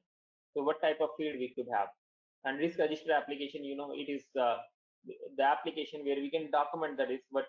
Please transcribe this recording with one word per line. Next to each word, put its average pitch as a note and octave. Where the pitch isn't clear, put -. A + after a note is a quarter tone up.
so C#3+
what D3+
type D#3
of D3+
field D3+
we B2+
could A#2+
have? G2+
And C3+
risk E3+
register D#3
application, C#3+
you C#3
know, C#3+
it C#3+
is, C#3
uh, A#2+
the C#3
application D3
where C#3
we C#3
can D#3
document D3
the C3+
risk C3
what C3